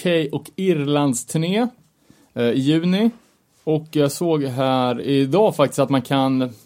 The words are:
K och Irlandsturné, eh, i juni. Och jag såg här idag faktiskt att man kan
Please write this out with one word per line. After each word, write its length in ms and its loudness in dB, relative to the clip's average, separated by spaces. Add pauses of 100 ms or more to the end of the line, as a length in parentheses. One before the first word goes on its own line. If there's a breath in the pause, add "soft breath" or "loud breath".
K 80 -2 (260)
och 200 -12
Irlandsturné, 1080 0 (680 soft breath)
eh, 160 -2
i 80 0
juni. 520 2 (540 soft breath)
Och 280 -2
jag 200 2
såg 320 0
här 560 0
idag 560 2
faktiskt 220 0
att 120 0
man 120 2
kan 480 0 (160)